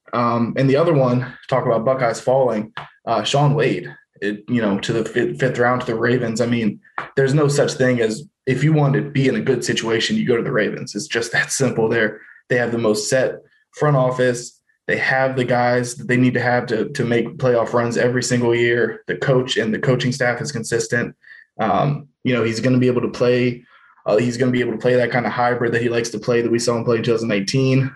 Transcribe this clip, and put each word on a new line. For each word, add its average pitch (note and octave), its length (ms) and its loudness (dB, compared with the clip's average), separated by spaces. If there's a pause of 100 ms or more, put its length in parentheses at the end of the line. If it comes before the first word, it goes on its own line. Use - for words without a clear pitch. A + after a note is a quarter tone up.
(120)
Um, A#2 440 0
and C3 140 2
the C3+ 60 4
other E3 180 2
one, B2+ 420 0 (120)
talk B2 180 0
about A2+ 180 0
Buckeyes B2 360 0
falling, A#2+ 520 0 (320)
uh, A2 200 -2
Shaun C#3+ 300 2
Wade, A2 380 -2 (280)
it, G#2 280 -6
you A#2+ 140 0
know, G2 160 0
to A2+ 140 -4
the A2+ 120 0
fi-, - 300 -2
fifth B2 240 -2
round B2 220 2
to - 80 -8
the A#2 80 -2
Ravens. A#2 440 0
I A#2 60 0
mean, A2+ 320 0 (380)
there's C3+ 180 2
no D3 140 4
such C3+ 240 2
thing B2+ 280 2
as, A2 220 0 (220)
if C3 200 0
you D#3+ 80 6
want C#3+ 220 4
to - 80 0
be C3+ 260 0
in A2 80 0
a G#2+ 40 -2
good B2+ 240 0
situation, A2 520 -2
you A2 100 -2
go A#2+ 100 2
to A2+ 60 0
the G#2+ 80 -4
Ravens. G#2+ 460 -4
It's G#2 100 -8
just - 240 -4
that - 220 -2
simple A2+ 360 0
there. A2+ 320 0 (280)
They B2+ 80 2
have A#2 160 0
the A#2 60 -2
most G#2+ 300 0
set C3 280 0 (340)
front D3 260 0
office. B2+ 640 0 (280)
They - 80 0
have C3 400 0
the B2 80 0
guys B2 500 0
that - 140 -14
they B2 80 2
need B2+ 180 4
to A#2+ 60 0
have A#2+ 260 0
to, D3 220 -2
to - 160 -4
make A#2 320 -2
playoff A#2+ 360 2
runs A#2 240 0
every B2 280 0
single A#2+ 280 2
year. A#2+ 540 0
The F2+ 100 -4
coach B2+ 400 0
and A2 160 0
the G2 60 -2
coaching C3 320 0
staff A#2+ 300 -2
is A2 100 -6
consistent. A#2 640 -4 (460)
Um, A2 480 0 (160)
you B2+ 100 2
know, A2+ 80 0
he's A2 160 -2
gonna B2+ 200 2
be B2+ 100 4
able A#2+ 140 0
to G#2+ 60 -2
play, B2 560 0 (420)
uh, G#2 100 2
he's A#2+ 200 0
gonna B2+ 140 0
be B2 100 0
able A#2 120 -2
to G#2+ 60 -6
play B2 180 2
that A#2+ 160 2
kind A#2+ 120 0
of G#2 60 -2
hybrid B2 420 0
that A#2 100 0
he A#2+ 60 0
likes A#2 200 -2
to A2 100 -8
play A#2 240 0
that A2+ 80 0
we A#2 80 2
saw A#2+ 180 0
him A2+ 80 -4
play A#2 120 2
in G#2+ 80 -2
two A#2+ 80 2
thousand A2+ 160 0
nineteen, C3 680 0